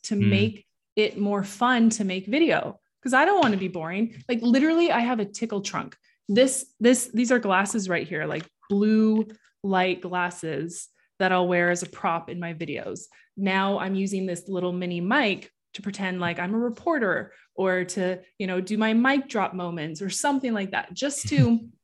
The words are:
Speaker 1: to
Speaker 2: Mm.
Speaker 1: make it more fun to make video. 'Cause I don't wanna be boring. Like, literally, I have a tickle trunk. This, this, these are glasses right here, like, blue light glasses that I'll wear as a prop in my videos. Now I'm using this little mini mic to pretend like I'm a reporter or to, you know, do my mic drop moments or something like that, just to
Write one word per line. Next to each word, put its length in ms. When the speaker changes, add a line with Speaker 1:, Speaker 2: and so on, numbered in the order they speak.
Speaker 1:
to 120
Speaker 2:
Mm. 140
Speaker 1:
make 360
it 220
more 260
fun 460
to 160
make 220
video. 520
'Cause 100
I 120
don't 160
wanna 160
be 100
boring. 600
Like, 120
literally, 480
I 120
have 180
a 60
tickle 360
trunk. 360
This, 500
this, 340
these 200
are 60
glasses 500
right 180
here, 180
like, 220
blue 580
light 380
glasses 840
that 120
I'll 160
wear 240
as 120
a 60
prop 400
in 100
my 140
videos. 480
Now 420
I'm 160
using 300
this 220
little 260
mini 280
mic 500
to 60
pretend 380
like 200
I'm 140
a 60
reporter 720
or 300
to, 360
you 100
know, 120
do 180
my 160
mic 360
drop 240
moments 480
or 80
something 440
like 180
that, 220
just 360
to 300